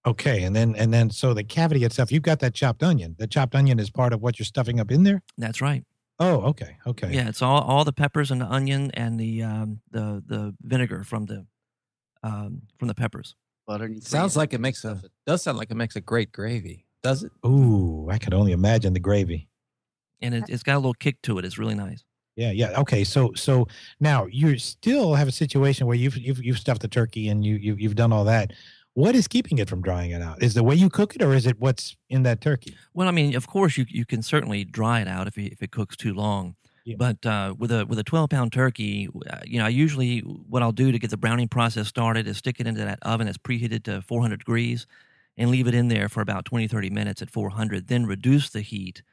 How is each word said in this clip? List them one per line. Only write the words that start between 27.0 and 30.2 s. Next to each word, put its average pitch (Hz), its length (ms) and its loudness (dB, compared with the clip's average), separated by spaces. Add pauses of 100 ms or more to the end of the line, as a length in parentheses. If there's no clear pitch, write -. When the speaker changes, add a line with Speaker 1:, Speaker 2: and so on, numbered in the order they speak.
Speaker 1:
and 104 180 2
you, 107 100 2
you, 104 200 -2
you've 107 200 -2
done 117 180 4
all 104 100 4
that. 107 300 2 (400)
What 185 200 4
is 233 140 4
keeping 233 300 0
it 101 100 0
from 92 140 -6
drying 87 300 -2
it 85 100 -6